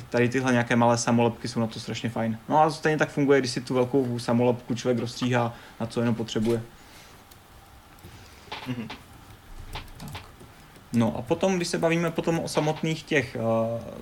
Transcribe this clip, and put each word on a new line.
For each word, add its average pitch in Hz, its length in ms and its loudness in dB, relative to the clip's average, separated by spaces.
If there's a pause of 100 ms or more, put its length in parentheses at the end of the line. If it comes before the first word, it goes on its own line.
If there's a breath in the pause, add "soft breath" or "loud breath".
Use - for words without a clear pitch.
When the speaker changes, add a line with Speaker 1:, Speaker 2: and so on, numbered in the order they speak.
(100)
Speaker 1:
tady 120 180 4
tyhle 127 240 0
nějaké 120 240 2
malé 120 220 6
samolepky 120 500 2
jsou 117 120 -4
na 113 60 0
to 110 140 -10
strašně 110 300 -6
fajn. 113 280 -4 (100)
No 151 140 6
a 160 80 4
stejně 151 280 0
tak 147 120 2
funguje, 139 300 4
když 123 100 -2
si - 100 -6
tu 123 140 -4
velkou 123 440 2
samolepku 123 560 0
člověk 123 240 0
rozstříhá, 120 560 -2 (260 loud breath)
na 117 60 -4
co 120 140 -4
jenom 117 140 2
potřebuje. 113 480 0 (2000 loud breath)
Speaker 2:
Mhm. 120 220 -8 (1120)
Speaker 1:
Tak. - 120 -14 (840)
No 113 260 2
a 123 40 -6
potom, 185 340 2
když 175 120 -2
se 175 100 -2
bavíme 165 320 2
potom 165 280 0
o 165 100 -4
samotných 156 540 -2
těch, 131 340 0
eh, 113 460 0 (200)